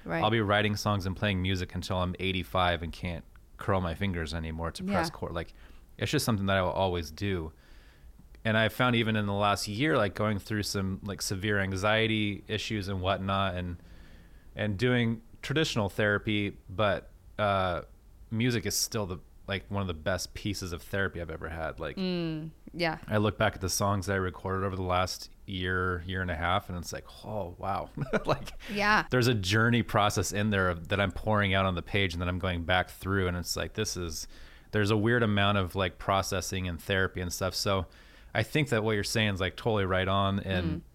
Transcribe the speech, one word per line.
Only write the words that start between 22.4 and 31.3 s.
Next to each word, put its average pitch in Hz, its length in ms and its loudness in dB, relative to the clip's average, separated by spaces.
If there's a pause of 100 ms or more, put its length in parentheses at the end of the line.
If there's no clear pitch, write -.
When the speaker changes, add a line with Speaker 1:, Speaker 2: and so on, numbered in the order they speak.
Speaker 1:
yeah. 165 240 -2 (100)
Speaker 2:
I 107 100 0
look 104 200 0
back 107 160 2
at 87 80 -10
the 92 80 0
songs 101 380 0
that 98 60 0
I 95 40 2
recorded 95 480 -2
over 95 100 -2
the 92 60 -4
last 92 480 -2 (160)
year, 92 600 -2
year 95 160 -2
and 90 80 -4
a 82 40 -2
half, 87 320 0
and 90 120 -6
it's 85 120 -10
like, - 140 -8 (180)
"Oh, 95 360 -6
wow." 95 360 -4
<laughs> - 300 -2
Like, - 280 -4 (200)
Speaker 1:
Yeah. 208 380 2
Speaker 2:
there's 127 160 4
a 127 80 4
journey 110 480 4
process 104 480 2
in 104 180 0
there 98 200 4
of, 82 180 -4
that 98 120 2
I'm 98 120 4
pouring 104 420 2